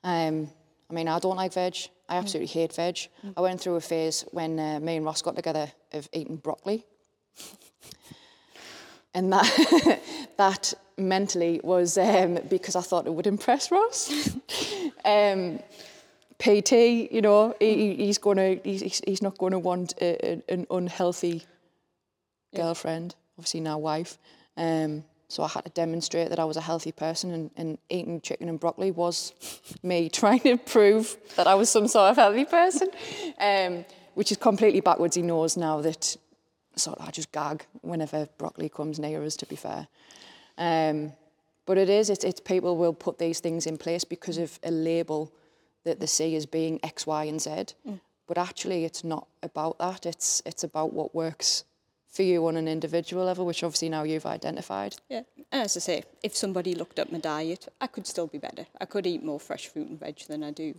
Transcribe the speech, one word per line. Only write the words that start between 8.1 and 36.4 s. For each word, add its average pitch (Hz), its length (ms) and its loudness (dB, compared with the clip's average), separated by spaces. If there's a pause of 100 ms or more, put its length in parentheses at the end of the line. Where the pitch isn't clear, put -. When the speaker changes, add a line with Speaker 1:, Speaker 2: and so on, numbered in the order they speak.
Speaker 1:
And 185 160 2
that, 254 680 6 (240)
<laughs> - 140 -12
that 190 360 2 (240)
mentally 190 640 2
was, 175 340 2
um, 180 440 4 (100)
because 185 240 -2
I 180 60 2
thought 175 260 -2
it 165 80 -4
would 170 140 -2
impress 226 420 0
Ross. 427 400 2 (260)
<laughs> 262 40 -10 (640)
Um, 196 560 2 (760)
P 202 240 6
T, 233 500 6
you 226 80 2
know, 214 400 6
he, 220 140 6
he, 208 320 2
he's 202 120 2
gonna, 190 460 4
he's, 190 160 -4
he's, - 260 -4
he's 190 160 -2
not 190 140 -4
gonna 185 220 0
want 180 420 -2
a, - 320 0
a, 170 100 -6 (100)
an 180 180 -4
unhealthy 175 760 -2 (1080)
Speaker 2:
Yeah. 190 100 -6
Speaker 1:
girlfriend, 165 520 -4 (240)
obviously 170 220 -6
now 156 180 -4
wife. 156 380 -4 (400)
Um, 156 480 -2 (240)
so - 140 -4
I 156 60 0
had - 180 -6
to 170 40 -14
demonstrate 165 600 -2
that 165 80 -2
I 165 80 0
was 156 100 -4
a 165 60 -6
healthy 160 280 -4
person, 165 420 -6
and, 160 240 -6
and 160 220 -6 (120)
eating 170 320 -6
chicken - 260 -8
and 160 100 -6
broccoli 170 340 -2
was 175 420 -2 (440)
<laughs> - 40 -16
me 175 260 0
trying 226 320 4
to 247 160 6
prove 220 600 6 (200)
that 175 100 6
I 185 80 8
was 208 140 6
some 214 180 4
sort 208 260 8
of 247 40 4
healthy 233 300 6
person, 359 420 4 (500)
um, 185 460 2 (300)
which - 180 0
is 202 60 -4
completely 208 420 4
backwards. 170 360 4
He 175 60 0
knows 165 360 0
now 156 240 -2
that - 340 -4 (600)